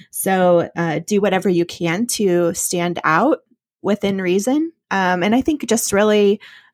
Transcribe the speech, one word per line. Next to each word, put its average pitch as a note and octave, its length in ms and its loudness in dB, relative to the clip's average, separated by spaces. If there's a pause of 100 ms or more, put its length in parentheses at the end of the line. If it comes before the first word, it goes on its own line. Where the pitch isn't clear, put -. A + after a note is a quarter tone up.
(120)
So, F3+ 640 2
uh, E3+ 280 -2
do G#3 140 0
whatever F#3+ 300 0
you E3+ 160 0
can F3 420 -4
to F3 460 0
stand F3 500 -4
out G3+ 360 2 (420)
within G3 400 -2
reason. B3 500 0 (200)
Um, F#3 320 0
and G#3 120 2
I C4 60 2
think D4 260 -2
just A3+ 240 -2
really, G#3 480 4 (340)